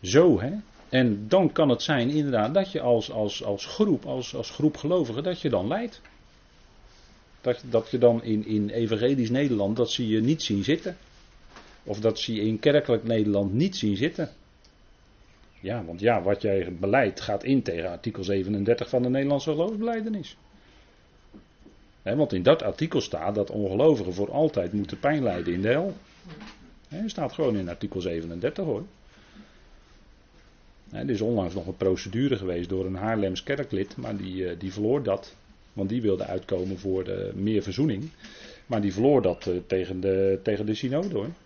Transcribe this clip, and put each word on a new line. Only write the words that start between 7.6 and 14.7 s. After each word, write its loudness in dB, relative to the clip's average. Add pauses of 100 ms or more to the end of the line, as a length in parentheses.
dat 0
je 0
dan 6
in, 0
in 0
evangelisch 0
Nederland, 2
dat 2
ze -2
je 2
niet 2
zien 0
zitten. -2 (840)
Of -6
dat 2
ze -4
je -2
in 0
kerkelijk 4
Nederland 2
niet 2
zien 0
zitten. -4 (1300)